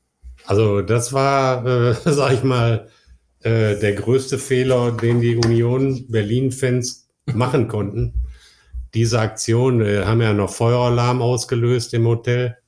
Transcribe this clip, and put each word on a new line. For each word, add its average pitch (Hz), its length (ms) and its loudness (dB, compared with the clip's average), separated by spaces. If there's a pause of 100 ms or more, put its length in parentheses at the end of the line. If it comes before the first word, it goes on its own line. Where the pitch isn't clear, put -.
(460)
also 101 360 2
das 113 300 -2
war, 135 540 0
äh, 123 280 2
<laughs> - 120 -6
sag 139 260 2
ich 127 120 0
mal, 120 440 0 (540)
äh, 110 360 0
der 104 160 0
größte 127 440 -2
Fehler, 127 540 0
den 117 280 0
die 117 160 2
Union 120 720 0
Berlin-Fans 123 1000 -2 (240)
machen 123 340 0
konnten. 104 460 -4 (800)
Diese 113 260 0
Aktion, 117 600 0
äh, 101 240 0
haben 113 160 2
ja 107 120 2
noch 101 180 0
Feueralarm 120 720 2
ausgelöst 120 720 -2
im 117 100 2
Hotel. 120 520 -2 (100)